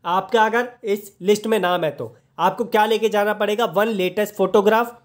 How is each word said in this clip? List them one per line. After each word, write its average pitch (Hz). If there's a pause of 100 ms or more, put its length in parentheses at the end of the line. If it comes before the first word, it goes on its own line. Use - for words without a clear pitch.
आपका 190
अगर 233 (160)
इस 214 (100)
लिस्ट 208
में 220
नाम 180
है 151
तो 120 (240)
आपको 180
क्या 214
लेके 220
जाना 208
पड़ेगा, 208
वन 202
लेटेस्ट 196
फोटोग्राफ 208